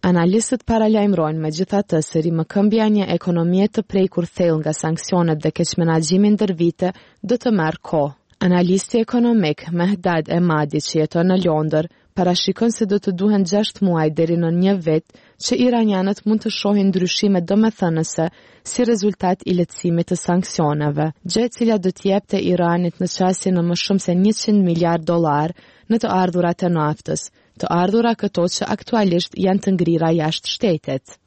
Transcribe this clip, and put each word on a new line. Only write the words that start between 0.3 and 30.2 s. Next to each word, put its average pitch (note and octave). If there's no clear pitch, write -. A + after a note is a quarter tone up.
paralajmërojnë G3+
megjithatë E3+
se -
rrimëkëmbja G3+
e G#3+
një G#3
ekonomie F3
të A3
prekur F#3
thellë E3+
nga D#3
sanksionet E3
dhe D#3
keqmenaxhimi E3
ndër G3+
vite E3+
do G#3
të B3
marrë D#3+
kohë. D3
Analisti F3+
ekonomik A3+
Mehdad F3
Emadi, D#3
që -
jeton E3+
në F#3
Londër, D#3
parashikon F#3+
se A3
do G3+
të G3+
duhen G3
gjashtë G3+
muaj E3
deri E3
në E3
një F#3
vit D#3+
që -
iranianët G#3
mund G#3+
të -
shohin G3+
ndryshime F#3
domethënëse E3+
si B3
rezultat G3
i F#3
lehtësimit E3+
të F3+
sanksioneve, D3+
gjë A3
e A#3+
cila A3+
do F#3
t'i -
jepte G3
Iranit F3
në F#3
qasje F#3
në F3
më F3
shumë G3
se F3
njëqind G#3
miliard E3+
dollar E3
në A3+
të -
ardhurat F3+
e F3
naftës, D#3
të -
ardhura G#3
këto F3+
që -
aktualisht G3
janë F#3+
të F#3+
ngrira E3
jashtë D#3+